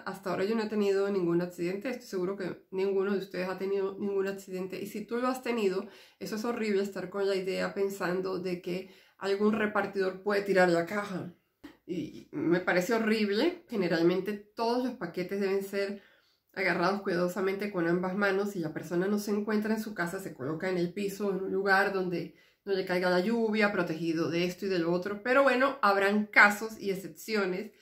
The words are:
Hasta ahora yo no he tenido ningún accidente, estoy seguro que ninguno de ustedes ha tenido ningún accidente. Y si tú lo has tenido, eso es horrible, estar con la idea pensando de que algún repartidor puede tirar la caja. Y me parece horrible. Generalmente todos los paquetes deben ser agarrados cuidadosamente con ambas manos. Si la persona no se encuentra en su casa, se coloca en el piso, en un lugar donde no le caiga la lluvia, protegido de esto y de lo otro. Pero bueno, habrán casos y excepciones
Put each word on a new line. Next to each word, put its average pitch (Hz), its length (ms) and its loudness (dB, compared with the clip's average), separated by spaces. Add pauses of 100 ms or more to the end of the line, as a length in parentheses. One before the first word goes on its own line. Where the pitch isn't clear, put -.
Hasta 190 240 -6
ahora 185 140 0
yo 214 100 0
no 220 80 0
he 214 60 -4
tenido 202 420 2
ningún 175 320 2
accidente, 180 480 -4
estoy 240 160 -8
seguro 190 300 -4
que 185 340 -8
ninguno 190 400 0
de 202 80 0
ustedes 185 300 -6
ha 185 100 -6
tenido 196 400 -2
ningún 196 300 -2
accidente. 185 520 -8
Y 202 60 -8
si 214 180 -8
tú 233 120 -4
lo 247 100 0
has 254 160 -2
tenido, 208 460 0 (320)
eso 202 160 -6
es 214 80 -4
horrible, 214 400 0
estar 185 260 -8
con 196 180 -2
la 196 60 2
idea 185 400 -2
pensando 185 640 -2
de 175 240 -4
que 180 320 -6 (240)
algún 202 360 2
repartidor 196 680 0
puede 202 200 0
tirar 185 260 6
la 170 180 2
caja. 190 480 -6 (500)
Y - 460 -8
me 160 300 2
parece 185 340 2
horrible. 220 760 2
Generalmente 180 640 2
todos 233 500 -2
los 247 100 -4
paquetes 180 460 -6
deben 196 240 0
ser 202 380 -4 (500)
agarrados 190 500 2
cuidadosamente 190 680 0
con 170 160 0
ambas 185 260 2
manos. 202 380 2
Si 185 80 -6
la 156 120 -4
persona 175 360 -2
no 208 100 2
se 208 140 -2
encuentra 214 420 0
en 214 80 -2
su 208 120 -10
casa, 175 260 -4
se 190 120 -10
coloca 160 380 -4
en 185 80 0
el 175 140 0
piso, 202 380 -2
en 185 120 -2
un 190 100 -4
lugar 196 400 4
donde 180 440 -2 (300)
no 202 60 -2
le 185 120 0
caiga 180 240 2
la 180 120 4
lluvia, 214 520 2
protegido 165 560 0
de 170 160 0
esto 180 220 -4
y - 20 -2
de 185 120 2
lo 165 120 2
otro. 196 300 -2
Pero 262 220 4
bueno, 269 380 2
habrán 202 440 4
casos 220 540 4
y 202 100 -4
excepciones 185 800 -4 (120)